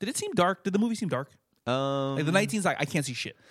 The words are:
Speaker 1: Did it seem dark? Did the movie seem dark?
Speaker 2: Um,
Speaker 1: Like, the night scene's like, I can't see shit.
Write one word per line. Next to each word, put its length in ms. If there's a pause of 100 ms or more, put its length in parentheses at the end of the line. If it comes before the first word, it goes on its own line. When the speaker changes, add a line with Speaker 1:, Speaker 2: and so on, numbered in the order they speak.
Speaker 1:
Did 80
it 80
seem 160
dark? 320
Did 80
the 80
movie 160
seem 120
dark? 220 (360)
Speaker 2:
Um, 500
Speaker 1:
Like, 100
the 60
night 180
scene's 140
like, 160
I 60
can't 200
see 80
shit. 220 (140)